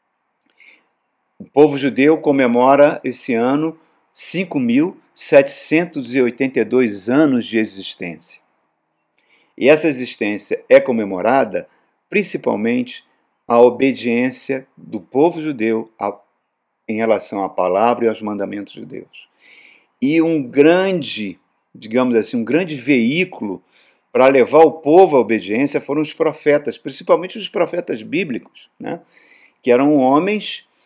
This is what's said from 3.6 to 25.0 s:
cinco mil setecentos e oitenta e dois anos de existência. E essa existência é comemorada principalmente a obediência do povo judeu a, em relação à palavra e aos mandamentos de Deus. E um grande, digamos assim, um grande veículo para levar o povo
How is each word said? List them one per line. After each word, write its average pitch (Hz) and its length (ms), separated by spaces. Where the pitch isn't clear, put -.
cinco - 480
mil 131 400
setecentos 143 1000
e 135 60
oitenta 127 400
e 110 40
dois 107 440
anos 131 380
de 110 120
existência. 95 840
E 120 120
essa 156 180
existência 117 840
é 135 120
comemorada 107 880
principalmente 123 960
a 120 140
obediência 123 1040
do 110 240
povo 160 400
judeu 113 580
a, 101 200
em 110 80
relação 107 460
à 92 60
palavra 110 580
e - 20
aos 110 120
mandamentos 104 520
de - 120
Deus. - 440
E 151 200
um 160 220
grande, 135 960
digamos 120 400
assim, 110 240
um 113 60
grande 151 300
veículo 127 880
para 123 140
levar 139 340
o 151 120
povo 156 440